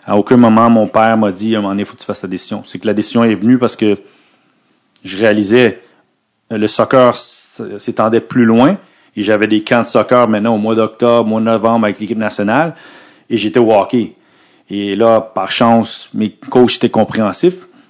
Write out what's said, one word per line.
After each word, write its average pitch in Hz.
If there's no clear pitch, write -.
à 107
aucun 123
moment, 113
mon 110
père 113
m'a 104
dit, 107
à 107
un -
moment 98
donné, 101
faut -
que -
tu -
fasses -
ta 98
décision. 92
C'est -
que -
la 104
décision 107
est 110
venue 113
parce 120
que 104
je 95
réalisais, 107
euh, 107
le 104
soccer 123
s-, -
s'étendait 113
plus 123
loin. 123
Et 107
j'avais 107
des 107
camps 120
de 110
soccer 120
maintenant 110
au 107
mois 110
d'octobre, 113
mois 110
de 110
novembre 113
avec 101
l'équipe 110
nationale. 110
Et 120
j'étais 107
au 113
hockey. 101
Et 101
là, 113
par 95
chance, 117
mes 107
coachs -
étaient 120
compréhensifs. 113